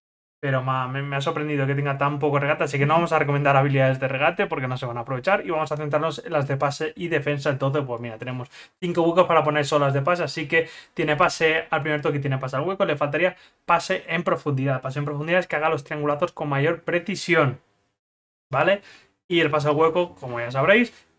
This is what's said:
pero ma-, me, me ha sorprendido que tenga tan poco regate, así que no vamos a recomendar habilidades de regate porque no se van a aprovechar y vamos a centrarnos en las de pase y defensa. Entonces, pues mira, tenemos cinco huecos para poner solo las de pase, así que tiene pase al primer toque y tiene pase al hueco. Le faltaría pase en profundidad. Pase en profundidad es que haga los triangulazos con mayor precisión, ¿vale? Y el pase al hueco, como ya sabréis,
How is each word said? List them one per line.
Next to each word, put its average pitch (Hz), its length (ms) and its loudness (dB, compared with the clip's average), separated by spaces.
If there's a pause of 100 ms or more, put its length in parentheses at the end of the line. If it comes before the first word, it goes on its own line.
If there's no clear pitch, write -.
(400)
pero 135 200 0
ma-, 131 280 -2
me, 131 120 -4
me 143 140 -6
ha 139 60 0
sorprendido 151 440 -2
que 139 120 0
tenga 143 200 -2
tan 143 220 0
poco 143 220 2
regate, 147 240 0
así 143 120 -4
que 139 100 2
no 151 80 4
vamos 170 180 2
a 156 80 4
recomendar 143 360 2
habilidades 135 440 4
de 131 80 -2
regate 156 380 0
porque 139 200 -4
no 127 100 -2
se 127 80 -6
van 120 140 -6
a - 40 -6
aprovechar 135 440 0
y 190 40 -4
vamos 156 200 -2
a 151 60 -2
centrarnos 151 500 -2
en 170 60 -8
las 139 160 2
de 139 80 0
pase 143 400 -2
y 175 100 -8
defensa. 147 440 0
Entonces, 139 360 0
pues 120 140 -6
mira, 117 180 -10
tenemos 127 320 -8 (300)
cinco 175 220 0
huecos 170 240 4
para 160 180 4
poner 147 200 2
solo 143 220 2
las 135 80 0
de 139 80 0
pase, 175 220 0
así 151 240 -6
que 165 200 2 (240)
tiene 151 220 0
pase 160 560 2
al 156 120 0
primer 151 200 -2
toque 147 160 0
y - 20 -2
tiene 135 160 -2
pase 131 200 -6
al 139 60 -2
hueco. 190 220 0
Le 160 120 0
faltaría 151 400 0 (280)
pase 170 440 0
en 170 160 -2
profundidad. 139 580 -2
Pase 131 160 -6
en 143 60 -4
profundidad 151 340 -2
es 180 80 0
que - 80 -6
haga 156 160 0
los 143 140 -2
triangulazos 147 480 -2
con 151 160 -6
mayor 147 340 0
precisión, 170 800 0 (880)
¿vale? 180 320 2 (480)
Y 170 100 2
el 151 100 2
pase 147 180 0
al 147 60 2
hueco, 165 400 2
como 123 260 -8
ya 120 100 -6
sabréis, 185 560 2 (120)